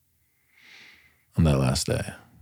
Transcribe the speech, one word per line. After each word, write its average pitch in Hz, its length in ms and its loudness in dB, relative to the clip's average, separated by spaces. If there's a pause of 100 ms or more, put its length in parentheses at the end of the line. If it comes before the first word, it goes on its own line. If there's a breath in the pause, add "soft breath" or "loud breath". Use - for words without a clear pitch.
(1400 soft breath)
on 87 60 4
that 76 140 4
last 67 300 0
day? - 260 -6 (280)